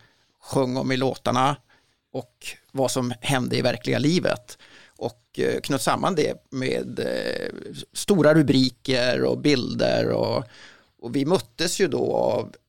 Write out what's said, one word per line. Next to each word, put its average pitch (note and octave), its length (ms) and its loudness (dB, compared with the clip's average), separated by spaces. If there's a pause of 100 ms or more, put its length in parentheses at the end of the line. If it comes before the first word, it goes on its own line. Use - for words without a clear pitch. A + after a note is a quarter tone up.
(420)
sjöng B2+ 360 -2
om C3 140 -2
i C3 60 0
låtarna B2+ 580 0 (580)
och C3 200 -10 (380)
vad C3+ 200 0
som B2 300 -2
hände B2+ 360 -2
i - 40 0
verkliga B2+ 380 0
livet. - 580 0 (400)
Och, - 420 -10
eh, B2+ 220 0
knöt C#3 200 -4
samman D#3+ 340 0
det - 360 -2
med, B2+ 480 -4
eh, - 500 -4 (440)
stora D#3 400 4
rubriker C3 880 2
och B2+ 140 2
bilder. B2+ 720 2
Och, A2+ 340 0 (580)
och A#2+ 140 -10
vi C3+ 100 2
möttes - 560 -2
ju A#2 60 4
då - 280 0
av - 380 0 (160)